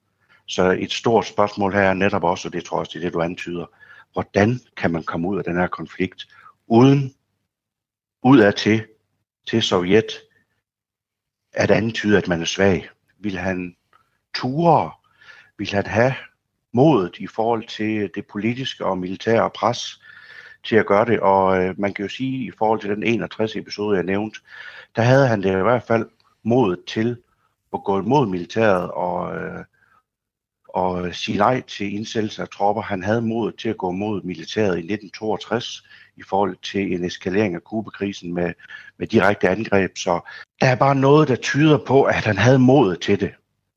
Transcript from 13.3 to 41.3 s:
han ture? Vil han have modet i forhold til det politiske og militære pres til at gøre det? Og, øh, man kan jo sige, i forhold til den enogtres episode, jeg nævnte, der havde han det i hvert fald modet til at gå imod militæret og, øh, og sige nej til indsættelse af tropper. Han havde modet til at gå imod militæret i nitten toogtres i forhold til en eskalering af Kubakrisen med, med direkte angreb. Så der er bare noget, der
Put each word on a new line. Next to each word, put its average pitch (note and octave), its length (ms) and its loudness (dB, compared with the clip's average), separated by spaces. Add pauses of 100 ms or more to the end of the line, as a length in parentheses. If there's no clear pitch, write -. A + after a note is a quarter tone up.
han F2+ 380 -6 (600)
ture? C3 560 0 (640)
Vil G2+ 120 -8
han G2+ 160 -2
have A2+ 280 2 (600)
modet B2 460 4
i F#2+ 80 -12
forhold A2+ 400 -2
til G#2+ 480 -4
det G2+ 160 -10
politiske A#2+ 540 -6
og F#2+ 120 -2
militære F#2+ 520 0
pres - 520 -4 (640)
til A2+ 100 0
at G2+ 100 4
gøre G2+ 200 4
det? A2 140 0
Og, F#2+ 440 4
øh, F#2 160 -4
man G2+ 140 -2
kan G2+ 120 -8
jo F#2+ 40 -6
sige, C3 360 -6
i F2 120 -10
forhold A2 220 0
til G2+ 100 -8
den G#2 140 -4
enogtres G#2+ 520 -4
episode, G#2 400 -4
jeg F2 100 0
nævnte, G2+ 340 -4 (560)
der A2+ 60 0
havde C3 260 6
han G#2+ 160 0
det F#2+ 160 2
i F#2 40 0
hvert A2+ 200 2
fald A2+ 220 0 (380)
modet A2 440 0
til A#2+ 300 -4 (560)
at G2 100 -8
gå G2 160 0
imod A#2+ 280 2
militæret F#2 640 0
og, F2 440 -6
øh, F2 280 -10 (1080)
og F2+ 460 -4
sige - 220 -6
nej A#2 240 2
til G2+ 320 -10
indsættelse G#2+ 480 -6
af F2+ 80 -10
tropper. G#2 320 -2
Han F#2+ 220 -6
havde A2 180 0
modet A2+ 340 -4
til - 140 -8
at G#2+ 80 -4
gå - 140 -4
imod G2+ 300 -4
militæret F2 580 -4
i - 20 -10
nitten F2+ 280 -8
toogtres - 760 -6 (340)
i - 120 -20
forhold F#2+ 340 0
til G2 300 -4
en F2+ 100 -4
eskalering F#2 520 -2
af E2 80 -12
Kubakrisen G2 720 -8
med, F2 200 -2 (440)
med F2+ 100 -8
direkte G2+ 420 4
angreb. G2 480 0
Så F2 220 0 (420)
der C#3 60 4
er B2+ 80 4
bare C3+ 200 2
noget, C#3+ 320 6
der B2 80 2